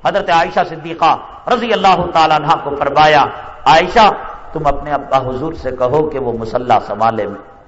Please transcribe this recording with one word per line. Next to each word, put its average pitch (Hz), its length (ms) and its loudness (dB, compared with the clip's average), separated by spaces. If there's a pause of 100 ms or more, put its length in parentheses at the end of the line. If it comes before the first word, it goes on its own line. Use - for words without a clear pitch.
حضرت 185 240 -2
عائشہ 175 300 2 (100)
صدیقہ 160 480 0 (300)
رضی 226 260 0
اللہ 185 400 2
تعالیٰ 160 220 4
عنہ 151 160 0 (120)
کو 143 160 -4
فرمایا، 147 460 4 (400)
"عائشہ، 175 440 6 (440)
تم 156 140 -2
اپنے 139 240 -2
ابا 139 260 -2
حضور 131 360 -4
سے 131 180 -8
کہو 135 380 0
کہ 135 100 -6
وہ 120 180 -4
مصلی 120 360 -2 (140)
سنبھالے 107 400 -2
میں - 280 -14 (120)